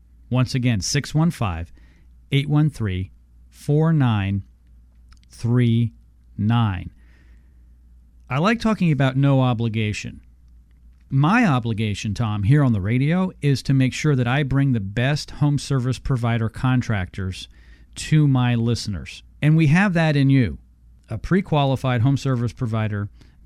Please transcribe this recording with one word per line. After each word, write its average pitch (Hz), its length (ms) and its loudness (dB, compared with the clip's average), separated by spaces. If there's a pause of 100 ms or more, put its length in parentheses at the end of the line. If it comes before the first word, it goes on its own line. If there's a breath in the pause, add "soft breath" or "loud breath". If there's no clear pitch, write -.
(300)
Once 127 240 0
again, 120 260 0
six - 340 -4
one 160 160 2
five, 85 420 -6 (600 soft breath)
eight 139 160 0
one 147 220 2
three, 95 400 -6 (400)
four 156 420 0
nine 104 520 0 (840)
three 117 640 0 (460)
nine. 101 520 0 (1400 soft breath)
I 127 80 -2
like 220 220 2
talking 185 300 2
about 135 260 2
no 139 260 4
obligation. 113 800 -2 (880)
My 175 360 4
obligation, 110 640 -2
Tom, 107 300 -2
here 143 200 4
on 123 120 2
the 95 80 -2
radio 147 580 0
is 139 220 0
to 139 100 -2
make 131 220 2
sure 151 200 0
that 123 120 0
I 135 160 0
bring 135 300 0
the 117 80 0
best 120 500 -4
home 147 280 0
service 127 400 -2
provider 117 520 -2
contractors 101 960 -4 (460 soft breath)
to 151 340 2
my 123 280 2
listeners. 110 640 -4 (180)
And 156 160 4
we 160 120 4
have 180 260 2
that 160 220 2
in 135 120 4
you, 120 300 2 (500)
a 113 80 -8
pre-qualified 135 880 0
home 135 160 2
service 120 340 -2
provider 107 560 -4 (380 soft breath)